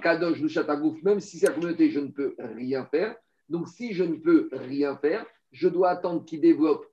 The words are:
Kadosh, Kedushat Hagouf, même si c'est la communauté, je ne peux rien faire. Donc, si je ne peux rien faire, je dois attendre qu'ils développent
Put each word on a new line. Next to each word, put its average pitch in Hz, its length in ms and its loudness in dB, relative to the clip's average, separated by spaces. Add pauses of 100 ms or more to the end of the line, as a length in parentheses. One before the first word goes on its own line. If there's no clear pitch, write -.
Kadosh, 165 360 2
Kedushat 156 300 -2
Hagouf, 147 340 -2
même 196 180 2
si - 180 -12
c'est 190 80 4
la 175 60 2
communauté, 165 380 2
je 147 100 -2
ne 135 80 -4
peux 139 300 -6
rien 123 480 -6
faire. 208 280 -2 (340)
Donc, 165 200 -6
si 233 240 -12
je 180 100 -2
ne 165 140 -2
peux 160 360 4
rien 135 440 -4
faire, 185 280 -2 (280)
je 143 160 0
dois 180 220 2
attendre 175 340 -4
qu'ils 160 160 -10
développent 151 520 4